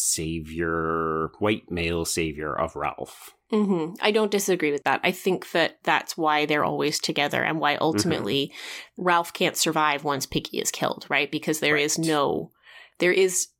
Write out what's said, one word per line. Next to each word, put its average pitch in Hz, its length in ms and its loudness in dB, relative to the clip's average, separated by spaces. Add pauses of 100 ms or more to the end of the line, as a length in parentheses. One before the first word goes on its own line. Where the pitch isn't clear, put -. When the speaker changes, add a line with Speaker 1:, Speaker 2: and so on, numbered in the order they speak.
(460)
Speaker 1:
savior, 80 840 0 (100)
white 104 300 2
male 85 360 0
savior 76 520 -2
of - 180 -2
Ralph. - 600 -8 (160)
Speaker 2:
Mm-hmm. 190 500 2
I 214 100 -4
don't 208 200 0
disagree 180 400 0
with 143 140 -4
that. 135 180 0
I 180 80 2
think - 400 -4
that - 320 0
that's - 340 0
why 151 280 2
they're 147 180 0
always 147 360 0
together 147 440 0
and 156 160 0
why 147 160 2
Speaker 1:
Mm-hmm. - 80 0
Speaker 2:
ultimately 139 680 0 (440)
Ralph 175 360 2
can't 170 240 0
survive 151 460 2
once 139 220 -2
Piggy - 340 -4
is - 120 -2
killed, - 380 -4
right? 143 220 0
Because 156 280 -2
there 151 180 2
is 147 200 0
Speaker 1:
Right. 165 100 0
Speaker 2:
no, 143 440 0 (480)
there 175 120 4
is, 185 360 4 (120)